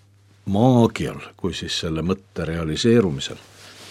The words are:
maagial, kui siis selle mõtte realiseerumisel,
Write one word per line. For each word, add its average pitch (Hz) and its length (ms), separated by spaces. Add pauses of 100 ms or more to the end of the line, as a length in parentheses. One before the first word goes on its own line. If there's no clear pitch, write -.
(460)
maagial, 110 760 (160)
kui 87 200
siis - 280
selle 80 200
mõtte 90 440
realiseerumisel, 82 920 (500)